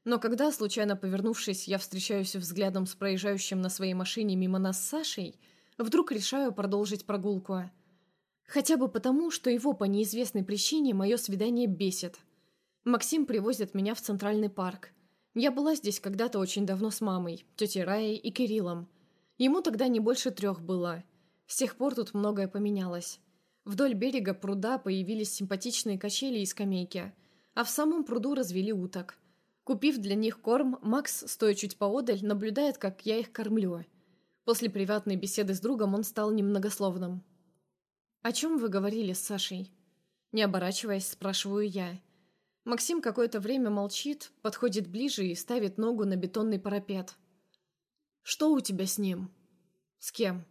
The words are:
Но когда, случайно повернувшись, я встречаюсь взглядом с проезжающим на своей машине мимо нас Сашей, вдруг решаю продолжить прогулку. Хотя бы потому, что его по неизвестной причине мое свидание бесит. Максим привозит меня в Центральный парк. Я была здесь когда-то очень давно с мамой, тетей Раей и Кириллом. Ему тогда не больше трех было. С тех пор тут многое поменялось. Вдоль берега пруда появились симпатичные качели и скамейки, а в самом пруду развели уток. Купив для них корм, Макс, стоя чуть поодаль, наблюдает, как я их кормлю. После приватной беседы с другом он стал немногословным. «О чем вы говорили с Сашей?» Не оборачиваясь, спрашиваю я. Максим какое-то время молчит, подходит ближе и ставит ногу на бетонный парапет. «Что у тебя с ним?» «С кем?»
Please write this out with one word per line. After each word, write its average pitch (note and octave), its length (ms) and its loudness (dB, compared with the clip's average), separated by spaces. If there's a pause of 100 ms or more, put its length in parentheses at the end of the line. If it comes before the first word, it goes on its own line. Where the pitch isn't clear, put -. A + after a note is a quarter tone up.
Но A#3 160 2
когда, A#3+ 320 2
случайно G#3 440 0
повернувшись, G3 720 -2
я F#3+ 120 0
встречаюсь F#3+ 560 -2
взглядом F#3+ 500 0
с F#3 80 -6
проезжающим G3 640 -2
на F#3 100 0
своей F#3 260 -2
машине F#3+ 400 0
мимо F#3 240 2
нас F#3+ 200 0
Сашей, D4 600 -4 (400)
вдруг A#3 320 4
решаю B3 420 0
продолжить G3+ 520 0
прогулку. F#3+ 580 -2 (840)
Хотя C#4+ 300 4
бы B3+ 100 4
потому, C4 440 2
что - 180 0
его B3 240 4
по G#3 120 0
неизвестной G#3 580 0
причине A#3 500 2
мое G3 240 4
свидание A#3 500 2
бесит. F#3 520 0 (640)
Максим B3 420 2
привозит G#3+ 480 0
меня G3+ 220 0
в - 60 -8
Центральный G#3 480 0
парк. G3 420 -6 (420)
Я B3+ 180 4
была D4 240 2
здесь G#3 240 -2
когда-то G3+ 400 -2
очень F#3+ 260 0
давно G3 260 0
с - 100 -8
мамой, F3+ 440 -2 (100)
тетей G3+ 280 0
Раей G#3+ 320 0
и A3 160 -4
Кириллом. F#3+ 560 0 (500)
Ему C#4 240 4
тогда B3+ 260 2
не A#3 120 4
больше A#3+ 320 2
трех G3 300 -2
было. F3 420 -2 (440)
С - 100 -6
тех - 180 0
пор C4+ 200 0
тут A3 180 -4
многое G3+ 340 0
поменялось. F#3+ 720 -2 (460)
Вдоль A3+ 280 2
берега G#3+ 400 0
пруда G3 440 -2
появились G3+ 560 -2
симпатичные G3 640 -4
качели G#3+ 420 -2
и G3 60 0
скамейки, F#3 680 -4 (400)
а A#3 100 0
в A#3 60 -2
самом D#4 340 2
пруду B3+ 320 0
развели G3 360 0
уток. F#3 460 -4 (480)
Купив C4 320 2
для G3 160 -2
них A3 280 0
корм, B3+ 420 2
Макс, C4 420 0
стоя G#3 300 2
чуть G3+ 220 -6
поодаль, G#3+ 460 2
наблюдает, G#3+ 540 0
как F#3+ 260 -6
я A3 140 0
их A3+ 140 -4
кормлю. G3 520 0 (600)
После A#3 260 2
приватной G3 460 0
беседы F#3+ 400 -2
с F#3 40 -4
другом G#3+ 360 0
он G#3+ 80 0
стал G#3+ 260 -2
немногословным. G3 920 0 (1000)
«О A#3 100 -2
чем D#4 280 0
вы A3+ 100 0
говорили G3 440 0
с F#3 80 -4
Сашей?» F#3+ 500 -6 (600)
Не G#3+ 120 2
оборачиваясь, G3 640 0
спрашиваю G3+ 600 -2
я. F#3 320 -6 (640)
Максим D4+ 380 0
какое-то A#3 380 0
время A3+ 320 0
молчит, G#3 600 -2 (120)
подходит G#3 440 0
ближе G#3+ 380 -2
и F3 80 -2
ставит G#3 460 -2
ногу A3 260 0
на F#3+ 100 2
бетонный G3 440 0
парапет. G3 580 -4 (1040)
«Что - 300 2
у C#4+ 80 4
тебя F#3+ 260 -2
с F#3+ 140 -2
ним?» F#3 320 -2 (680)
«С - 140 -10
кем?» F3+ 400 -2